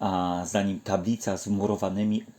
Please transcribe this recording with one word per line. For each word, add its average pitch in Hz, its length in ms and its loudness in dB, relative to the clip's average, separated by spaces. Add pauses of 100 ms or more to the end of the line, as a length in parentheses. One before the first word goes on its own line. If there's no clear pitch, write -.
a 90 460 0
za 101 160 0
nim 98 180 -2
tablica 98 560 0
z - 120 -8
wmurowanymi 104 760 2 (140)